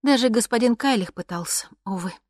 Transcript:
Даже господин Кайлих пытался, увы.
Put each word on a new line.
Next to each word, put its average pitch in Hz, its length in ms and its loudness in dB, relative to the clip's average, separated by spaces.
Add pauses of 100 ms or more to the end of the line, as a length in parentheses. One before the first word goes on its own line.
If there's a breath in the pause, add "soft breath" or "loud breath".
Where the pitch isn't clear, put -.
Даже 262 260 4
господин 240 480 2
Кайлих 233 380 0
пытался, - 540 -8 (160)
увы. 185 280 -6 (180)